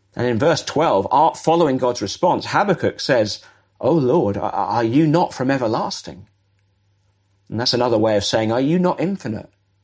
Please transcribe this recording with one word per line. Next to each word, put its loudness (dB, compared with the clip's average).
And -2
in 0
verse 0
twelve, 0
ar-, 2
following 2
God's -2
response, -2
Habakkuk 0
says, 0
"O 2
Lord, 2
are, -4
are -2
you 4
not 2
from -4
everlasting?" -4
And -6
that's -2
another 2
way 2
of 0
saying, 0
"Are 0
you 0
not 0
infinite -6